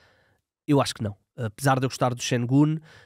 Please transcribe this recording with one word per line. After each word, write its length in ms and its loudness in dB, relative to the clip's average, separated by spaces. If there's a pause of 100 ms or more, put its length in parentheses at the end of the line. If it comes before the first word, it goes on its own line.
(680)
eu 140 4
acho 140 -2
que 80 -12
não. 140 -6 (200)
Apesar 420 0
de 80 0
eu 20 -2
gostar 240 -2
do 80 -8
Şengün, 600 0 (260)